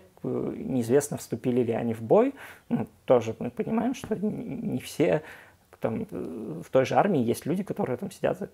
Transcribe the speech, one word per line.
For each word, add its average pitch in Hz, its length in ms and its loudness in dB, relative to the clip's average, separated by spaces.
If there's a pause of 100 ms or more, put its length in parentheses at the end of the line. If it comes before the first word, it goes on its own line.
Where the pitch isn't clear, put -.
(220)
э, 131 340 -2
неизвестно, 131 600 2
вступили 123 460 -2
ли 113 100 0
они 117 220 -2
в 113 80 -8
бой. 202 320 6 (340)
Ну, - 180 -2 (200)
тоже 113 320 4
мы 120 120 -4
понимаем, 208 440 -2
что - 200 -6
н-, - 60 -6 (520)
не 123 60 -2
все, 160 440 2 (580)
там, - 300 -4
э, - 520 -8
в - 80 -16
той 131 140 6
же - 100 -2
армии 139 360 4
есть - 160 -2
люди, 180 160 -2
которые 139 340 -4
там - 140 -8
сидят - 280 -2
за 196 160 -8